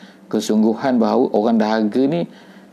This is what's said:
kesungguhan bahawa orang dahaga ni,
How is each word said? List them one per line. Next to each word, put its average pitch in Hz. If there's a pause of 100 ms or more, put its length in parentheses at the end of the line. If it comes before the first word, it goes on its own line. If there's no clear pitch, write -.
(300)
kesungguhan 110
bahawa 110
orang 113
dahaga 110
ni, 170 (460)